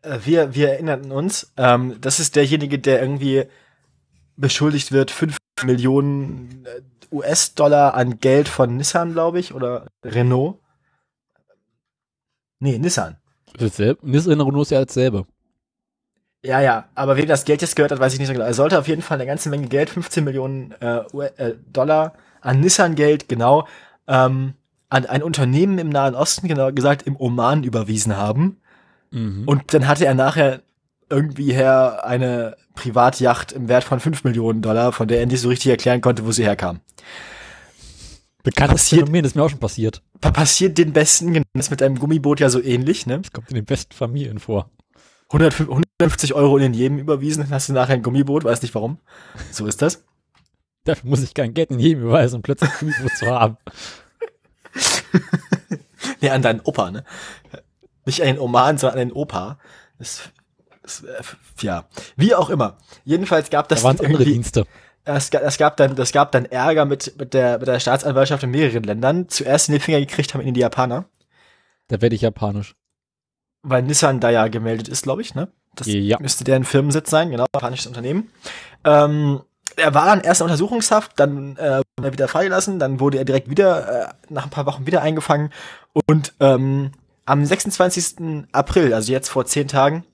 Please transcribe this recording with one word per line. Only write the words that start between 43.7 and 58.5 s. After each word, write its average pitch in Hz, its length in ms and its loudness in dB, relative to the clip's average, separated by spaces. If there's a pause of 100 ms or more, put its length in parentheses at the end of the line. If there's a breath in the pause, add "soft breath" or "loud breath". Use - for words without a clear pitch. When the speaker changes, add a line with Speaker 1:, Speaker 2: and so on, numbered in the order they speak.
Speaker 2:
Familien 120 460 -6
vor. 101 300 -4 (600 soft breath)
Speaker 1:
Hundertfünf, 151 380 2
hundertfünfzig 143 640 0
Euro 143 240 4
in 139 60 4
den 127 100 2
Jemen 131 260 0
überwiesen, 147 440 -2
dann 139 80 -6
hast 135 180 -4
du 139 40 -2
nachher 127 220 2
ein 120 60 -4
Gummiboot, 135 440 0
weiß 113 180 0
nicht 120 100 -8
warum. 117 240 -4 (540 loud breath)
So 107 160 -8
ist 104 140 -4
das. - 220 -2 (840)
Speaker 2:
Dafür 135 240 -4
muss 139 120 2
ich 127 120 -6
kein 120 200 -4
Geld 160 160 0
in 127 100 -4
Jemen 147 220 4
überweisen, 123 360 2
um 110 40 -8
plötzlich - 300 0
ein - 80 -10
Gummiboot 135 380 -4
zu - 100 -6
haben. 117 340 0
Speaker 1:
<laughs> - 60 -20 (2500 loud breath)
Nee, 139 80 0
an 135 120 2
deinen 113 200 0
Opa, 95 300 -2
ne? 110 120 -12 (1040 loud breath)
Nicht 139 160 -4
an 147 60 2
den 131 120 0
Oman, 127 380 2